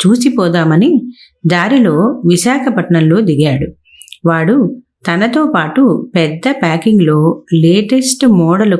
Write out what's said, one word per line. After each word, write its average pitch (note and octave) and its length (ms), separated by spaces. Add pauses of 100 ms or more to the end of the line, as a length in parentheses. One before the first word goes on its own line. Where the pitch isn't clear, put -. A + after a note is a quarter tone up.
చూసిపోదామని G#3+ 960 (460)
దారిలో G3 800
విశాఖపట్నంలో F3+ 960
దిగాడు. D3 500 (560)
వాడు E3+ 540 (260)
తనతో A#3 480
పాటు F3 600
పెద్ద E3 460
ప్యాకింగ్‌లో D#3+ 840 (100)
లేటెస్ట్ A3 720
మోడల్ F#3 520